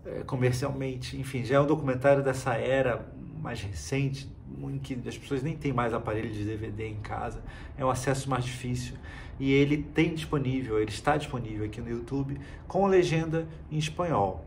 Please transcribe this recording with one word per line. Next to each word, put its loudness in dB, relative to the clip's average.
é, -6
comercialmente. 0
Enfim, -4
já 4
é 10
um 6
documentário 6
dessa 0
era 2
mais -6
recente, -2
em -6
que -6
as -8
pessoas -2
nem -2
têm -2
mais 2
aparelho -2
de -4
D -2
V -6
D -6
em -6
casa, -6
é -2
um 4
acesso 0
mais 0
difícil, -4
e 4
ele 6
tem 2
disponível, 0
ele 2
está 2
disponível -4
aqui -6
no -6
YouTube, -4
com 4
legenda 4
em 0
espanhol. 0